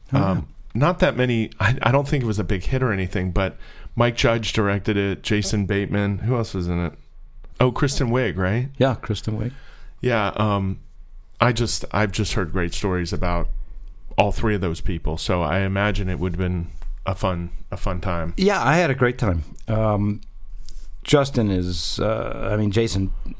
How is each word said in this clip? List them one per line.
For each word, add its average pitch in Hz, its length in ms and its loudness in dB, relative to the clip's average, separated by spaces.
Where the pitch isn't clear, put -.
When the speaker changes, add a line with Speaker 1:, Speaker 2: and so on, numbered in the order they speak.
Speaker 1:
Oh, 135 60 4
yeah. 98 120 2
Speaker 2:
um, 80 180 -2
not 156 260 2
that 156 160 4
many, 120 340 2
I, 104 220 2
I 117 100 4
don't 139 160 4
think 139 160 0
it - 20 -2
was 107 120 0
a 104 60 0
big 92 200 0
hit 131 180 2
or 123 100 2
anything, 92 400 -2
but 95 240 2
Mike 120 220 2
Judge 117 360 2
directed 101 440 2
it, 98 260 0
Jason 104 440 0
Bateman. 101 520 0
Who 120 180 0
else 113 180 -2
was 90 140 -2
in 87 100 0
it? 85 140 -2
Oh, 127 120 4
Kristen 139 380 2
Wiig, 117 280 0
right? 104 300 0
Speaker 1:
Yeah, 127 160 4
Kristen 107 440 -4
Wiig. 117 140 -4
Speaker 2:
Yeah, 113 360 2
um, 101 440 0
I 120 120 6
just, 113 400 -2
I've 104 200 2
just 104 200 -2
heard 87 200 0
great 87 220 0
stories 92 380 0
about 87 360 2
all 104 160 6
three 107 220 2
of 98 60 0
those 85 200 -2
people, 80 380 0
so 90 240 0
I 82 180 2
imagine 98 480 2
it 90 100 0
would 90 140 0
have 82 60 -2
been 90 300 0
a 95 100 -2
fun, 87 360 -2
a - 60 -6
fun 90 240 0
time. 85 360 -2
Speaker 1:
Yeah, 185 260 4
I 135 140 4
had 170 140 4
a 131 40 2
great 127 240 2
time. 87 260 2
Um, 107 540 2
Justin 135 460 2
is, 90 500 0
uh, 110 520 -2
I 104 40 2
mean, 107 140 2
Jason 104 420 2